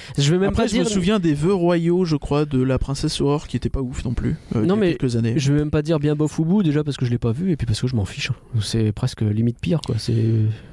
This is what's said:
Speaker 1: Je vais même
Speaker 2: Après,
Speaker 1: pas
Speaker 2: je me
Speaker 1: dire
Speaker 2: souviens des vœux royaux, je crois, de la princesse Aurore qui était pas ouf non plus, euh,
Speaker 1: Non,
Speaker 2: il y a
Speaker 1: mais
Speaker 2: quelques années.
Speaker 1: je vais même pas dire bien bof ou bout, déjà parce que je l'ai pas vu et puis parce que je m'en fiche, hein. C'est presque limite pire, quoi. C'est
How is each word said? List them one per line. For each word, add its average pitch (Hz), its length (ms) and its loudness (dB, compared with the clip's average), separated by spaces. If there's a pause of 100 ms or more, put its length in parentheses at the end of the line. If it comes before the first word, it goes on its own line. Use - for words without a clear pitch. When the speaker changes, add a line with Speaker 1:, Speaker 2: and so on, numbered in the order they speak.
(180)
Speaker 1:
Je 143 120 4
vais 180 80 4
même 196 120 2
Speaker 2:
Après, 214 140 0
Speaker 1:
pas 254 40 0
Speaker 2:
je 214 80 -2
me 254 80 2
Speaker 1:
dire 233 80 0
Speaker 2:
souviens 202 260 2
des 165 160 2
vœux 160 200 2
royaux, 175 500 2
je 160 120 0
crois, 147 280 0
de 143 180 0
la 131 160 2
princesse 143 420 -4
Aurore 143 260 0
qui - 100 -6
était 120 140 -2
pas 135 100 -4
ouf 131 240 -6
non 127 100 -2
plus, 131 220 -2 (200)
euh, 110 80 2
Speaker 1:
Non, - 0 -
Speaker 2:
il 165 40 2
y - 40 4
a 208 40 2
Speaker 1:
mais 180 200 2
Speaker 2:
quelques 123 200 -2
années. 113 200 0
Speaker 1:
je 139 160 2
vais 147 80 4
même 151 100 0
pas 151 120 0
dire 156 160 0
bien 147 160 0
bof 151 240 -2
ou 165 60 2
bout, 196 180 2
déjà 151 220 2
parce 143 120 -4
que - 100 -2
je 117 40 0
l'ai 117 80 0
pas 117 140 0
vu 180 200 -2
et 147 40 -2
puis 120 100 -4
parce 110 140 -2
que 131 60 -2
je 127 100 -2
m'en 101 80 0
fiche, - 260 -6
hein. - 40 -2 (280)
C'est 110 300 0
presque - 300 -4
limite 110 380 0
pire, 170 240 0
quoi. - 140 -2
C'est 117 160 -2 (580)